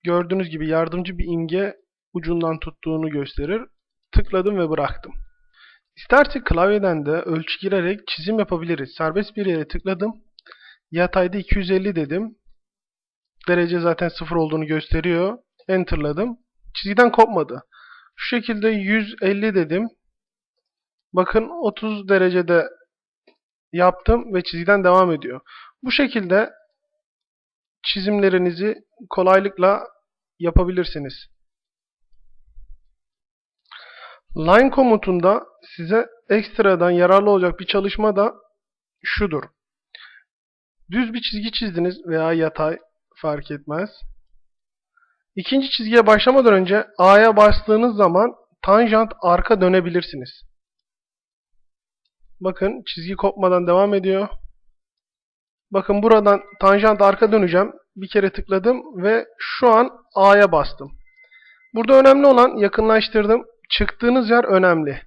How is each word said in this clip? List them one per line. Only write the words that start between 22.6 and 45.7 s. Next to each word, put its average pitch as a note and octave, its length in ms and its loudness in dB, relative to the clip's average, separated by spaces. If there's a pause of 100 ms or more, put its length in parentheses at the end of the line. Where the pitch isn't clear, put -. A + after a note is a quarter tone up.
yaptım F#3 640 0
ve F3+ 80 -2
çizgiden F#3 420 -2
devam F3+ 280 4
ediyor. B2+ 280 -8 (420)
Bu B3+ 80 -8
şekilde G#3+ 600 0 (1300)
çizimlerinizi F#3+ 1000 -2 (260)
kolaylıkla F#3+ 760 0 (520)
yapabilirsiniz. E3+ 880 -4 (3000)
Line G3+ 340 4
komutunda G#3 760 0 (300)
size F#3 300 -2 (240)
ekstradan G3 600 2
yararlı F#3 400 4
olacak F3+ 300 0
bir F3+ 60 -10
çalışma G3+ 500 -2
da G#3 180 0 (680)
şudur. D#3 380 -4 (1500)
Düz A3+ 240 -4
bir A#3+ 60 -8
çizgi G#3+ 320 -8
çizdiniz F3+ 540 -6
veya D#3+ 260 -2
yatay, D#3+ 460 -2 (380)
fark D3 340 -8
etmez. D3+ 400 -8 (1500)
İkinci C4+ 340 -2